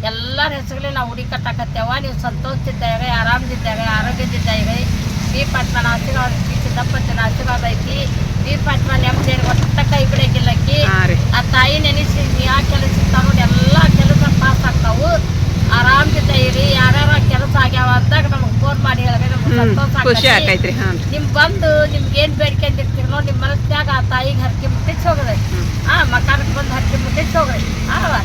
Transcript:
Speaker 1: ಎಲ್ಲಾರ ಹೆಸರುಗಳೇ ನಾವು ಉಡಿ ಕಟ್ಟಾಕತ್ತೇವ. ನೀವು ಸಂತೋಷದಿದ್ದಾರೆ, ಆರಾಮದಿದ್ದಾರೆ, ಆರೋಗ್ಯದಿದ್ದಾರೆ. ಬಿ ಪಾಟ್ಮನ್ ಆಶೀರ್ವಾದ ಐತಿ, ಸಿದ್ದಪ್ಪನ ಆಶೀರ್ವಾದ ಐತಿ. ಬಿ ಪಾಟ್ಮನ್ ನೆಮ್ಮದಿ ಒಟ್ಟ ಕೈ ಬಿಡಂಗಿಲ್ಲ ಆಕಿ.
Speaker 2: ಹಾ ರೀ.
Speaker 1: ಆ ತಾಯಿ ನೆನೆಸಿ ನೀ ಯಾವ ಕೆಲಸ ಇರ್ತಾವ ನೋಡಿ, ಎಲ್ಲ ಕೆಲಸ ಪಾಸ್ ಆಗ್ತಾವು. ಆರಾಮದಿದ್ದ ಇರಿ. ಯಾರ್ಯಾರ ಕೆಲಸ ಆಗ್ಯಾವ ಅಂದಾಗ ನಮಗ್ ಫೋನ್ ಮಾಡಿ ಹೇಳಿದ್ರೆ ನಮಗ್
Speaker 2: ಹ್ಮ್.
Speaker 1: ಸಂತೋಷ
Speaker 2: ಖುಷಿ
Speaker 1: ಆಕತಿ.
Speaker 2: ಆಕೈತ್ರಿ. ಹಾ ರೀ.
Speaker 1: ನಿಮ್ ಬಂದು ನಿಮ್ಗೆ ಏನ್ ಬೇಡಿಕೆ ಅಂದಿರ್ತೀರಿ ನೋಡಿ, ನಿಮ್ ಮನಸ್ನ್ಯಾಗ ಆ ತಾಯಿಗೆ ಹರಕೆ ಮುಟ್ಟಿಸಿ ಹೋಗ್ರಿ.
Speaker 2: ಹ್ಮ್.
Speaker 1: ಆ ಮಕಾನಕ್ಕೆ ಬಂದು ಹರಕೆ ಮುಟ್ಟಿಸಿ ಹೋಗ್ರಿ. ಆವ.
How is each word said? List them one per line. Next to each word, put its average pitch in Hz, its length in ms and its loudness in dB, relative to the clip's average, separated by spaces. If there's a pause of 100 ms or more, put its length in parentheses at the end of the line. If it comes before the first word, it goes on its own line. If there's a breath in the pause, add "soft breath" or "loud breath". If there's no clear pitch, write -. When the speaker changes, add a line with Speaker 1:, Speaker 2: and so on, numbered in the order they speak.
Speaker 1:
ಎಲ್ಲಾರ 285 460 -6
ಹೆಸರುಗಳೇ 277 380 -8
ನಾವು 254 220 -6
ಉಡಿ 240 120 -10
ಕಟ್ಟಾಕತ್ತೇವ. 233 760 -6
ನೀವು 269 220 -6
ಸಂತೋಷದಿದ್ದಾರೆ, 240 880 -4
ಆರಾಮದಿದ್ದಾರೆ, 226 720 -4
ಆರೋಗ್ಯದಿದ್ದಾರೆ. 220 1200 -2 (260)
ಬಿ 269 120 -2
ಪಾಟ್ಮನ್ 247 420 -2
ಆಶೀರ್ವಾದ 240 460 -2
ಐತಿ, - 320 -4
ಸಿದ್ದಪ್ಪನ 240 580 -2
ಆಶೀರ್ವಾದ 240 420 -2
ಐತಿ. - 340 -2 (460)
ಬಿ - 140 -2
ಪಾಟ್ಮನ್ 269 440 0
ನೆಮ್ಮದಿ 262 300 0
ಒಟ್ಟ - 480 2
ಕೈ 277 260 2
ಬಿಡಂಗಿಲ್ಲ 269 440 2
ಆಕಿ. - 340 2
Speaker 2:
ಹಾ 190 220 2
ರೀ. 175 100 2 (200)
Speaker 1:
ಆ 247 60 2
ತಾಯಿ 262 380 2
ನೆನೆಸಿ - 600 0
ನೀ - 60 0
ಯಾವ - 240 2
ಕೆಲಸ - 280 2
ಇರ್ತಾವ - 260 4
ನೋಡಿ, - 140 4
ಎಲ್ಲ - 400 4 (200)
ಕೆಲಸ - 260 6 (180)
ಪಾಸ್ - 240 2
ಆಗ್ತಾವು. - 420 2 (680)
ಆರಾಮದಿದ್ದ - 560 2
ಇರಿ. 523 440 2
ಯಾರ್ಯಾರ 508 560 4
ಕೆಲಸ 262 340 0
ಆಗ್ಯಾವ 254 260 2
ಅಂದಾಗ 247 360 2
ನಮಗ್ - 360 0
ಫೋನ್ 285 220 0
ಮಾಡಿ - 180 0
ಹೇಳಿದ್ರೆ - 280 0
ನಮಗ್ - 140 -2
Speaker 2:
ಹ್ಮ್. 233 320 2
Speaker 1:
ಸಂತೋಷ 269 280 0
Speaker 2:
ಖುಷಿ 247 240 2
Speaker 1:
ಆಕತಿ. 214 180 4
Speaker 2:
ಆಕೈತ್ರಿ. 196 260 0
ಹಾ 214 200 -2
ರೀ. - 60 -4 (140)
Speaker 1:
ನಿಮ್ 294 220 -4
ಬಂದು 302 580 2
ನಿಮ್ಗೆ 285 300 0
ಏನ್ 302 120 0
ಬೇಡಿಕೆ 294 320 -2
ಅಂದಿರ್ತೀರಿ 254 420 -2
ನೋಡಿ, - 180 -2
ನಿಮ್ 277 160 -2
ಮನಸ್ನ್ಯಾಗ 294 520 -2
ಆ 254 80 -2
ತಾಯಿಗೆ 254 400 -2
ಹರಕೆ 254 260 -4
ಮುಟ್ಟಿಸಿ - 400 -2
ಹೋಗ್ರಿ. 311 280 -2
Speaker 2:
ಹ್ಮ್. - 540 -2
Speaker 1:
ಆ - 140 2
ಮಕಾನಕ್ಕೆ 269 520 0
ಬಂದು 277 160 -2
ಹರಕೆ 262 260 0
ಮುಟ್ಟಿಸಿ - 400 -2
ಹೋಗ್ರಿ. - 540 -2
ಆವ. 320 340 -2